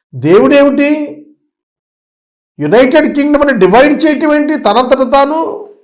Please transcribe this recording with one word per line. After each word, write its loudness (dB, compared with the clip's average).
దేవుడేమిటి 0
యునైటెడ్ 0
కింగ్డమ్ని 0
డివైడ్ 2
చేయటం -2
ఏంటి -2
తనంతట -2
తాను? -2